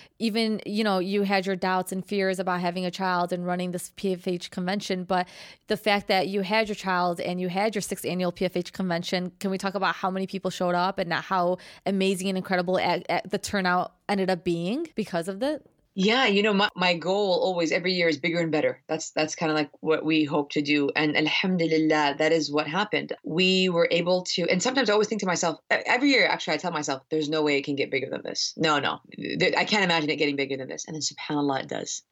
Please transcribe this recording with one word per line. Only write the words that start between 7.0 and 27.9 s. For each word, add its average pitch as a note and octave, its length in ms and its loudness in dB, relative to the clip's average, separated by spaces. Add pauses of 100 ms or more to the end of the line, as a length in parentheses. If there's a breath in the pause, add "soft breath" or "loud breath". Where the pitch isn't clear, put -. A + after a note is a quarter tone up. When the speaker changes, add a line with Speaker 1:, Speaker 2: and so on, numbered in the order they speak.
Speaker 1:
and F3+ 200 -2
you F#3 80 -2
had G3 280 0
your G3 80 -2
sixth - 220 -8
annual F3 260 0
P F3+ 140 -2
F F3+ 120 -2
H - 160 -4
convention, F3+ 680 -2
can G3 120 -2
we F#3+ 80 -4
talk G3 160 -4
about F#3 180 2
how F#3+ 160 -2
many F#3+ 160 -2
people F#3+ 240 -6
showed F3+ 240 0
up F3+ 240 0
and F3 160 -2
how F3+ 460 0 (260 loud breath)
amazing F#3+ 420 2
and F#3+ 120 -2
incredible F#3 400 0
a-, E3+ 280 0
a-, E3 200 0
the F#3+ 100 -4
turnout F3+ 560 0 (160)
ended F#3+ 220 2
up F3+ 120 -2
being F#3+ 520 -2
because F3 320 -4
of G3 140 -8
that? C#4+ 200 -2 (380)
Speaker 2:
Yeah, A#3 280 4
you G3+ 160 4
know, G#3+ 100 4
my, G3+ 220 4
my F3+ 180 2
goal F3+ 480 0
always E3+ 300 0
every F#3 200 0
year F3+ 160 2
is D3+ 120 2
bigger E3+ 200 -2
and E3 120 0
better. C#3+ 360 0
That's, D#3 220 -4
that's D#3 240 -2
kinda, D#3 220 -2
like, D3 240 0
what D#3 260 0
we D#3 200 4
hope C#3+ 260 -2
to D#3 100 0
do. C#3+ 340 2
And D3+ 220 2
alhamdulillah, D#3 1000 2
that D#3 120 4
is D3+ 200 2
what D3 160 0
happened. D3+ 460 -2 (100)
We F#3 460 2
were E3+ 200 4
able F3 360 2
to, - 220 -2
and F#3 140 2
sometimes B3+ 300 2
I - 20 6
always G#3 140 4
think G#3+ 140 -2
to G#3 40 -2
myself, E3+ 320 0 (160)
e-, - 40 2 (100)
every B3+ 240 2
year, G#3+ 160 6
actually, - 260 0
I D3+ 40 0
tell F3 140 -4
myself, D3 380 -4
"There's D#3 200 0
no D#3 120 0
way D3 160 2
it C#3 60 0
can C#3+ 120 -2
get C3+ 140 -2
bigger C3+ 220 -2